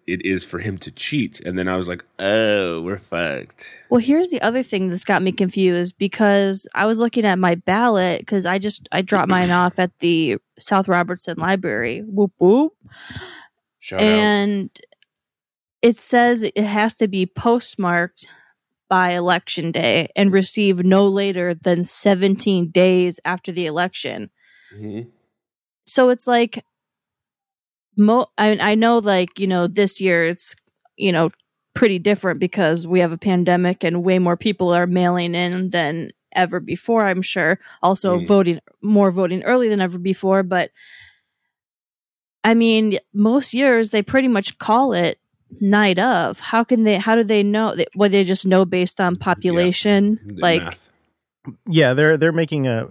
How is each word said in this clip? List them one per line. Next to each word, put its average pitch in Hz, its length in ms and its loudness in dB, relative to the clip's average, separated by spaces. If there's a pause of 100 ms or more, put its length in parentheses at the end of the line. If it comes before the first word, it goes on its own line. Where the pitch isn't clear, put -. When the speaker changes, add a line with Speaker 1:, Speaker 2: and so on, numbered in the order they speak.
Speaker 1:
it 90 180 -6
is 92 180 -4
for 87 160 -12
him 95 200 -8
to - 120 -18
cheat. - 480 -6
And 90 180 -8
then 92 120 -4
I 92 80 -2
was 90 100 -6
like, 87 160 -10 (160)
"Oh, 98 640 -2
we're 95 160 -8
fucked." 82 680 -8 (240)
Speaker 2:
Well, 247 120 2
here's 302 280 0
the 320 120 -6
other 240 200 -2
thing 190 280 -4
that's 175 160 -6
got 180 160 0
me 185 100 -2
confused, 180 640 0
because 196 800 0
I 202 100 0
was 220 140 0
looking 233 240 -2
at 185 160 0
my 175 160 2
ballot, 185 720 0
'cause 196 180 -2
I 185 140 -2
just, 202 320 -10
I 185 100 -2
dropped 185 280 0
mine 180 220 2
Speaker 1:
<clears throat> 175 100 2
Speaker 2:
off 180 180 0
at 180 200 -2
the 160 360 0 (240)
South 196 300 0
Robertson 175 480 -2
Library. 160 680 -4
Whoop, 202 340 -2
whoop. 240 340 4 (1040)
Speaker 1:
Shout 190 220 -6
out. 214 40 4
Speaker 2:
And 208 640 0 (1120)
it 240 200 2
says 240 420 2
it - 140 -4
has 208 380 0
to 220 120 0
be 185 180 -2
postmarked 180 1040 -2 (600)
by 185 220 2
election 175 600 -2
day 156 420 0
and 196 200 2
received 190 520 0
no 196 220 6
later 190 460 -2
than 175 320 -2
seventeen 190 840 0
days 180 540 2
after 180 300 -8
the 175 120 -6
election. 151 640 -6 (460)
Speaker 1:
Mm-hmm. 107 320 -12 (800)
Speaker 2:
So 254 220 2
it's 247 160 -2
like, 240 400 -2 (1300)
mo-, 214 300 4 (140)
I, 214 200 2
I 214 160 0
know, 233 220 4
like, 190 420 -2
you 196 60 -2
know, 180 220 0
this 196 340 -2
year 170 260 2
it's, - 280 -8 (420)
you 190 140 0
know, 165 180 2 (460)
pretty 196 240 2
different 185 400 -2
because 170 480 -2
we 180 140 2
have 170 100 0
a 170 80 -8
pandemic 180 640 0
and 175 200 -2
way 185 140 2
more 175 180 0
people 185 380 -2
are 175 140 2
mailing 175 480 0
in 180 340 -4
than 165 400 -4 (240)
ever 180 260 -2
before, 220 460 -2
I'm 185 160 -2
sure. 180 380 -2 (240)
Also 185 360 0
Speaker 1:
Mm. 175 80 -8
Speaker 2:
voting, 185 320 2 (220)
more 202 300 4
voting 180 320 -2
early 240 260 2
than 208 100 0
ever 180 200 -4
before. 190 420 0
But 180 300 -2 (1700)
I 226 100 4
mean, 220 440 2 (160)
most 220 400 0
years 233 380 2
they 214 100 0
pretty 262 260 0
much 208 320 -2
call 240 340 2
it 175 260 -2 (420)
night 202 380 2
of. 185 400 0
How 226 240 0
can 226 200 2
they, 208 140 2
how 220 180 0
do 233 80 4
they 208 200 2
know? 208 320 0
They, 170 100 -2 (100)
well, 202 140 4
they 196 140 4
just 185 220 -2
know 190 200 4
based 180 360 -2
on 180 120 0
Speaker 1:
Yeah. 180 100 -6
Speaker 2:
population, 185 1040 0
Speaker 1:
The 180 160 -14
Speaker 2:
like 175 220 2
Speaker 1:
math. 85 160 -12 (920)
Speaker 3:
Yeah, 151 240 4
they're, 151 240 4
they're 165 140 2
making 156 340 -2
a 117 260 -2